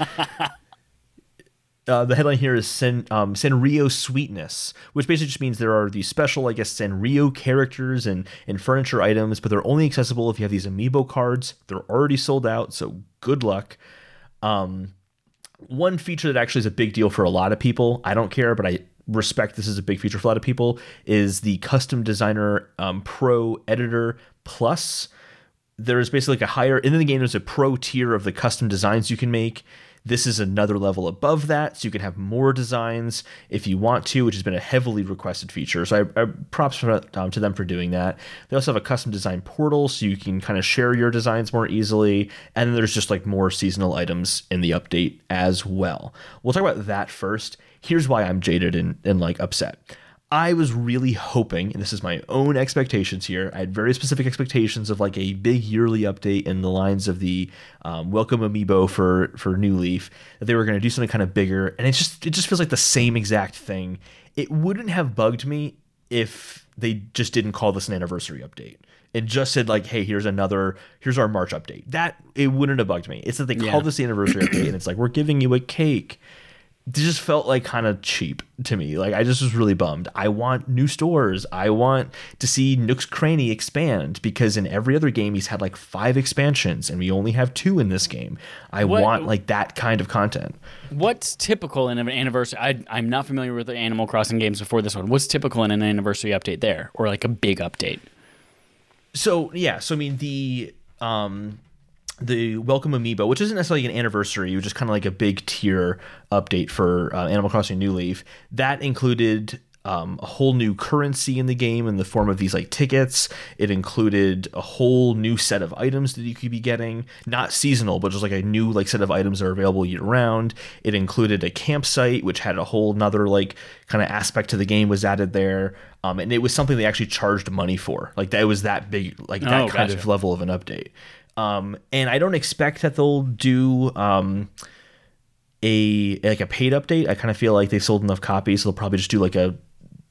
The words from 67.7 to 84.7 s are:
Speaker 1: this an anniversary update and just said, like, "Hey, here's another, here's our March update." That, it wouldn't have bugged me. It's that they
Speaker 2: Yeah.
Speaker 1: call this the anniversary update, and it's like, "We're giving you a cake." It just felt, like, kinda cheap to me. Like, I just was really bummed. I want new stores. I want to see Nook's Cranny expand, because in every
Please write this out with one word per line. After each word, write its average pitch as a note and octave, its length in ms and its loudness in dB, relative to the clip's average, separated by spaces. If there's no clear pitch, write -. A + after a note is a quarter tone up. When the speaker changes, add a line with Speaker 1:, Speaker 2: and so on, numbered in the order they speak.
Speaker 1:
this F#2+ 160 -2
an G#2 80 -4
anniversary F2+ 460 -6
update - 380 -18
and A2+ 140 -2
just C3 240 0
said, A#2+ 160 2
like, G#2+ 180 0
"Hey, A#2 160 -2
here's G2+ 240 -2
another, G2 480 0
here's C3 200 -2
our A2 100 4
March F#2+ 240 -2
update." - 340 -12
That, E3 300 -4
it C#3 140 4
wouldn't C3+ 320 2
have G2+ 80 0
bugged F2 200 -4
me. A#1+ 160 -12
It's A#2+ 140 -4
that C#3 80 -2
they B2+ 80 -2
Speaker 2:
Yeah. A2 160 -2
Speaker 1:
call D3 120 2
this D3+ 160 -2
the C#3 60 0
anniversary G2+ 380 0
update, F#2 240 0
and F#2+ 80 -2
it's F#2 120 -6
like, F2+ 100 -4
"We're A#2+ 120 2
giving D3 320 2
you B2+ 140 4
a B2+ 60 4
cake." C#3+ 580 -2
It B2 60 -8
just D3+ 280 0
felt, D3+ 260 0
like, B2+ 180 2
kinda A2 380 -2
cheap - 400 -4
to A#2+ 120 -2
me. D2+ 220 -4
Like, G2 160 0
I A2 100 2
just B2 160 2
was B2 140 0
really A2 180 4
bummed. F2 420 -2
I G2 140 0
want B2 400 -2
new B2+ 180 2
stores. C3 640 0
I F#2+ 200 0
want C3 400 2
to B2+ 60 -2
see C3+ 300 2
Nook's B2 300 2
Cranny D#3 440 2
expand, G#2+ 720 -2
because G#2+ 380 2
in G2 80 0
every A2+ 280 0